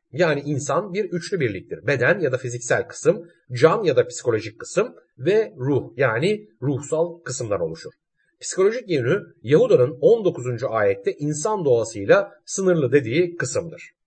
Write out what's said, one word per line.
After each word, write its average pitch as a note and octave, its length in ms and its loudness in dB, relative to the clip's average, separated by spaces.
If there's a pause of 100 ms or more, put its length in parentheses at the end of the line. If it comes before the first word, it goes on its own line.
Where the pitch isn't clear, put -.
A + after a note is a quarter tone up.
(120)
Yani D3 300 0
insan D3 520 -4
bir G3+ 120 -2
üçlü F3 340 -6
birliktir. G2+ 480 -4
Beden C#3 320 2
ya C#3+ 120 0
da B2 60 -2
fiziksel A#2+ 500 -4
kısım, - 380 -2 (260)
can D#3+ 320 4
ya D3 120 2
da A#2+ 120 4
psikolojik A2 520 -4
kısım - 360 -4 (220)
ve G#3 400 0
ruh C3+ 400 -2
yani C#3 500 0 (140)
ruhsal D#3 580 -4
kısımdan G#2+ 420 -6
oluşur. D#2+ 300 -6 (500)
Psikolojik G#3 480 0
yönü D3+ 320 0 (200)
Yahuda'nın D3+ 600 4
on G#3+ 240 4
dokuzuncu B2 440 -2
ayette G#2+ 440 0
insan D3+ 520 -4
doğasıyla A#2 640 2 (140)
sınırlı F3 460 0
dediği D3 440 2
kısımdır. - 560 -6 (160)